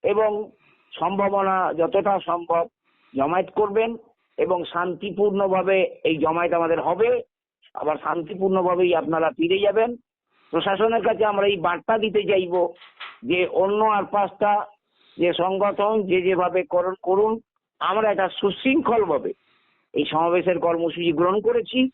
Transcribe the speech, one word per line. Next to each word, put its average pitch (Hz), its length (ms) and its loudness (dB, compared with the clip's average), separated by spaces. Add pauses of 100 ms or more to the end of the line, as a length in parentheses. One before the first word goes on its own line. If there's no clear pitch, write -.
এবং 208 480 -2 (420)
সম্ভাবনা 190 800 0
যতটা 185 520 0
সম্ভব 170 420 -2 (480)
জমায়েত 170 340 0
করবেন, 220 460 0 (400)
এবং 180 280 0
শান্তিপূর্ণভাবে 190 1160 0 (220)
এই 160 120 0
জমায়েত 160 360 0
আমাদের 165 280 0
হবে। 208 420 0 (520)
আবার 151 220 -4
শান্তিপূর্ণভাবেই 180 1000 0
আপনারা 160 360 0
ফিরে 170 280 0
যাবেন। 220 380 2 (540)
প্রশাসনের 196 520 0
কাছে 220 220 2
আমরা 202 220 2
এই 202 100 2
বার্তা 175 420 -2
দিতে 208 260 0
চাইব 180 440 0 (540)
যে 175 240 0
অন্য 202 380 0
আর 208 200 2
পাঁচটা 208 600 0 (520)
যে 170 140 2
সংগঠন 202 720 0
যে 185 200 0
যেভাবে 180 400 0
করুন, 180 400 -2
করুন, 214 380 0 (380)
আমরা 202 320 0
একটা 196 180 0
সুশৃঙ্খলভাবে 208 1040 0 (600)
এই 147 120 -2
সমাবেশের 170 540 0
কর্মসূচি 170 540 0
গ্রহণ 180 280 2
করেছি। 240 540 0